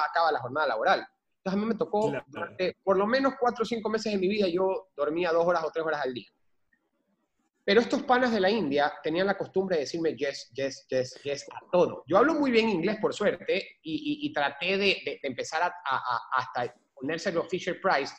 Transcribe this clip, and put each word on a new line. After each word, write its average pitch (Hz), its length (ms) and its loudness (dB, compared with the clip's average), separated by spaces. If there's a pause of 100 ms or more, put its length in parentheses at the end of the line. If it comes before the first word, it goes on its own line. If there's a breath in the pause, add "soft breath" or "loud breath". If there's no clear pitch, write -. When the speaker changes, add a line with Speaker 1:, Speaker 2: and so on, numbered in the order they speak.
Speaker 1:
acaba 170 240 2
la 139 80 0
jornada 131 280 -2
laboral. 123 320 2 (380)
Entonces 185 160 -6
a - 20 0
mí 208 100 0
me 220 100 0
tocó, 208 340 0
Speaker 2:
Claro. 135 180 -6
Speaker 1:
durante 165 560 -6
por 190 140 4
lo 196 100 2
menos 269 320 2
cuatro 240 240 0
o - 20 -2
cinco 220 240 -4
meses 214 240 -2
de 202 60 0
mi 180 80 0
vida, 208 200 2
yo 185 480 -2
dormía 160 360 0
dos 170 140 4
horas 175 180 2
o 151 80 -4
tres 160 140 -2
horas 151 180 -2
al 131 100 -2
día. 110 160 -12 (1300)
Pero 202 180 6
estos 247 220 0
panas 247 280 4
de 226 80 2
la 185 100 4
India 147 520 2
tenían 165 240 0
la 196 120 0
costumbre 185 400 -2
de 147 40 0
decirme 156 340 -2
yes, 139 380 -6
yes, 135 340 -6
yes, 127 360 -2
yes 143 280 -6
a 113 80 -12 (120)
todo. 170 360 2
Yo 165 100 4
hablo 294 180 6
muy 285 160 2
bien 220 180 4
inglés, 196 320 0
por 143 120 0
suerte, - 680 -2
y, 147 420 -6
y, 147 40 -2
y 143 60 -4
traté 160 440 0
de, 196 260 2
de, 139 160 -6
de - 80 -6
empezar 156 360 -2
a, 175 40 2
a, 143 280 -4
a, 120 260 -2 (160)
hasta 120 380 -4 (180)
ponérselo 165 520 -2
Fisher 180 360 -4
Price, 143 380 2